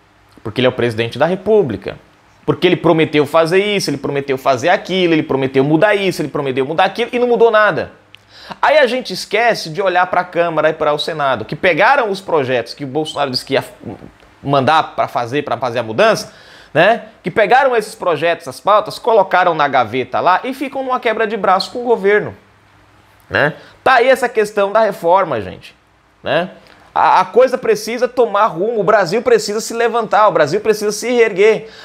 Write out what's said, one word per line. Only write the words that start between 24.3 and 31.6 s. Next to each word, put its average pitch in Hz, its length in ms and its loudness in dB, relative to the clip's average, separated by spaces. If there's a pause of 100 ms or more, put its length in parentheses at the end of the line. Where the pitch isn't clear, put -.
da 214 120 2
reforma, 175 580 0
gente, - 340 -14 (480)
né? 165 280 -2 (460)
A, 131 240 4
a 185 60 2
coisa 247 320 4
precisa 226 500 -2
tomar 220 380 2
rumo, 208 340 -2
o - 20 0
Brasil 202 380 2
precisa 220 400 0
se 220 140 -8
levantar, 220 540 2
o 180 40 0
Brasil 160 300 0
precisa 214 280 0
se 208 200 -6
reerguer. 208 580 2 (160)